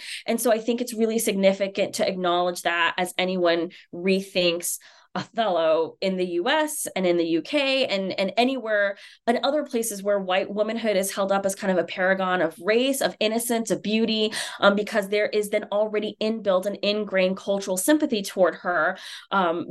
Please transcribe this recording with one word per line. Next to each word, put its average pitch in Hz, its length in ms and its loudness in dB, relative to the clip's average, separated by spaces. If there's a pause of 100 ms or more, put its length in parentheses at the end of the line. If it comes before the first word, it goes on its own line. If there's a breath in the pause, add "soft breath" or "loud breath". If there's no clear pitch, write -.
(260 loud breath)
And 233 140 -2
so 240 120 2
I 220 60 4
think 233 220 -2
it's 240 140 -6
really 220 240 0
significant 196 800 0
to - 120 2
acknowledge 180 540 0
that 170 340 2
as 180 220 -2
anyone 175 540 2 (200 loud breath)
rethinks 180 840 0 (360 loud breath)
Othello 165 840 0
in 190 160 0
the 185 100 0
U 175 220 -2
S 302 460 0
and 185 120 0
in 175 100 4
the 170 80 2
U 165 180 0
K 269 440 0
and, 190 340 -4
and 190 160 0
anywhere 220 600 0 (300 loud breath)
and 240 160 0
other 277 220 0
places 220 380 -4
where 202 180 2
white 185 280 0
womanhood 214 480 0
is 196 160 0
held 196 200 0
up 196 140 0
as 190 100 0
kind 196 160 0
of 180 60 4
a 170 100 0
paragon 185 520 0
of 165 220 0
race, 247 380 2
of - 180 0
innocence, 226 520 -2
of 175 120 0
beauty, 214 500 0 (280 loud breath)
um, 202 160 6
because 208 320 -2
there 208 180 0
is 208 220 -2
then 208 240 -2
already 208 480 -2
inbuilt 202 460 0
and 202 160 -4
ingrained 196 560 0
cultural 196 400 -2
sympathy 294 440 2
toward 180 340 2
her, 180 420 0 (340 loud breath)
um, 175 380 0